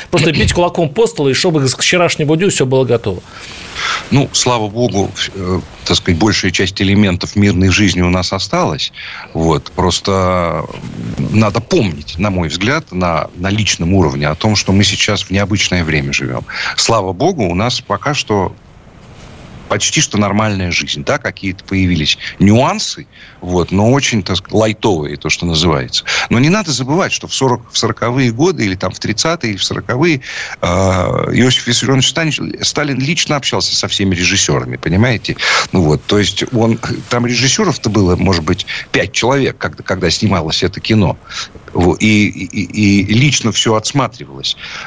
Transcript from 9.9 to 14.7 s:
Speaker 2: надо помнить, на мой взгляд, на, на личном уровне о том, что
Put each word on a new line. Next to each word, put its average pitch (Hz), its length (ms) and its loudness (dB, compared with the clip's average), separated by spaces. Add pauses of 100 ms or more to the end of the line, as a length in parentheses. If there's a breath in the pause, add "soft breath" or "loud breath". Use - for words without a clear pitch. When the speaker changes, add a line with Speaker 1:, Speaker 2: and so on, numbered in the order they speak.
Speaker 2:
надо 107 420 2
помнить, 80 580 -2
на 101 120 0
мой 90 180 -2
взгляд, 113 440 -2
на, 87 440 0
на 90 140 -4
личном 98 440 0
уровне 73 340 2
о 76 60 -2
том, 107 220 0
что - 160 0